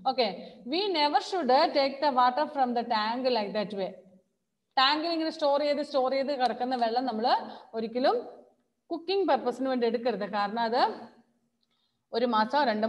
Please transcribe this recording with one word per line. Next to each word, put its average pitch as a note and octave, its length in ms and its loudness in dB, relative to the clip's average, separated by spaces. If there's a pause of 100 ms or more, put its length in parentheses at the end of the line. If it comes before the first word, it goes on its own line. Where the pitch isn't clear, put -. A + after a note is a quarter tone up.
(100)
Okay, B3 200 2 (400)
we E4 100 0 (200)
never D4 280 4
should E4 220 0 (280)
take C4+ 260 2
the C#4+ 160 4
water B3+ 340 2
from C4 240 2
the A#3 60 -2 (100)
tank A#3 340 0 (100)
like G3 200 -4
that G3+ 220 -4
way. F#3 100 -4 (880)
ടാങ്കിൽ D4+ 380 2
ഇങ്ങനെ D#4+ 200 -2
സ്റ്റോർ C#4+ 300 2
ചെയ്ത്, D4 220 0
സ്റ്റോർ C4 280 0
ചെയ്ത് C4+ 240 0
കിടക്കുന്ന B3 340 0 (100)
വെള്ളം A#3 260 0
നമ്മൾ A3 160 -2 (500)
ഒരിക്കലും B3 400 0 (720)
കുക്കിംഗ് F4+ 380 -2
പർപ്പസിന് B3+ 420 0
വേണ്ടി B3 200 0
എടുക്കരുത്. A3+ 360 -2 (100)
കാരണം G#3 320 -2
അത് B3 140 0 (1300)
ഒരു A#3 180 2
മാസമോ A3 260 2 (100)
രണ്ട് G#3+ 180 0